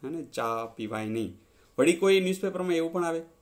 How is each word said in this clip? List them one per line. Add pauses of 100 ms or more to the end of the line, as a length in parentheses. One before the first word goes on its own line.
હે
ને?
ચા
પીવાય
નહીં. (420)
વળી
કોઈ
ન્યૂઝપેપરમાં
એવું
પણ
આવે (200)